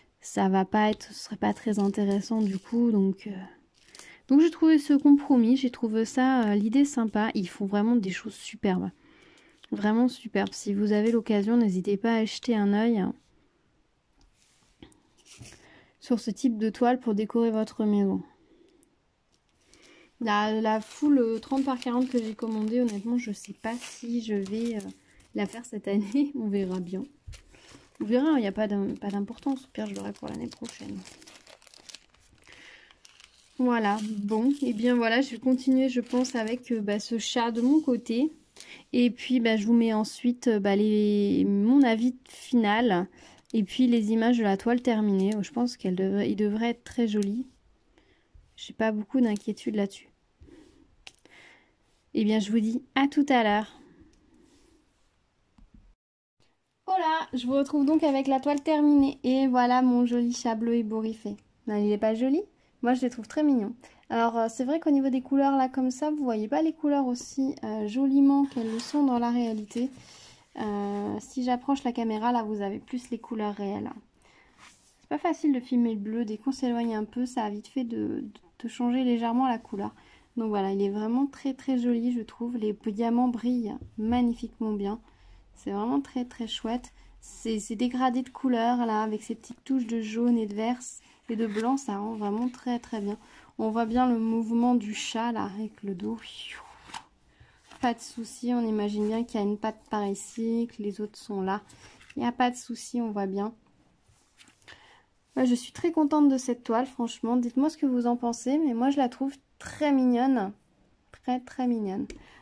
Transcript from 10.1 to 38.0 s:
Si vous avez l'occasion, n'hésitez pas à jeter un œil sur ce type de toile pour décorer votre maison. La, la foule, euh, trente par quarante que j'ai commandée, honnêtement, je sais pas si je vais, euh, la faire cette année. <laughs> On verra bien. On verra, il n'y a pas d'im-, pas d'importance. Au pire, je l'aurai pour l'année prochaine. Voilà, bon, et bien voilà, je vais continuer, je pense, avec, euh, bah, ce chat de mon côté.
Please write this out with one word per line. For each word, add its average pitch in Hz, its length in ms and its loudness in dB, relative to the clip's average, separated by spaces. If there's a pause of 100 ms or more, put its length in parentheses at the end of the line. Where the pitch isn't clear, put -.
Si - 220 -6
vous 202 180 2
avez 214 200 2
l'occasion, 220 440 2
n'hésitez 202 400 2
pas 226 180 0
à 220 100 2
jeter 226 320 -2
un 202 160 2
œil 214 320 2 (3000)
sur 240 180 -2
ce - 120 -8
type 226 280 -2
de 220 120 0
toile 247 280 2
pour 233 160 -2
décorer 226 360 0
votre 220 340 -2
maison. 196 380 2 (2000)
La, 214 380 0
la 220 220 0
foule, 285 380 2
euh, 226 200 2
trente 269 260 -2
par 262 140 -2
quarante 254 300 -2
que 254 100 -2
j'ai 220 160 -4
commandée, 220 460 -2
honnêtement, 233 380 -2
je 233 140 -6
sais - 200 -14
pas 226 260 -8
si 233 440 -8
je 220 120 -4
vais, 214 420 -4
euh, 196 120 -8 (460)
la 208 100 -2
faire 233 220 -8
cette 208 220 -10
année. 214 440 0
<laughs> 254 80 -6
On 214 80 -4
verra 190 300 -2
bien. 185 240 -6 (1000)
On - 40 -6
verra, 262 340 2
il - 20 2
n'y 214 60 0
a 196 60 -2
pas 214 160 -2
d'im-, 202 260 -2
pas 202 160 -8
d'importance. 226 540 -4
Au - 80 -20
pire, 214 140 -8
je 202 80 -10
l'aurai 202 180 -8
pour - 160 -14
l'année - 180 -8
prochaine. - 500 -14 (2500)
Voilà, 226 400 2 (240)
bon, 220 280 0 (120)
et 247 100 0
bien 233 220 2
voilà, 233 260 2
je 269 120 -2
vais 226 60 -10
continuer, 262 500 2
je 247 120 -2
pense, 247 360 -2
avec, 233 360 -4
euh, 226 80 0
bah, 208 200 -2
ce 233 180 -4
chat 233 320 -2
de 226 100 -4
mon 277 200 4
côté. 254 520 0 (600)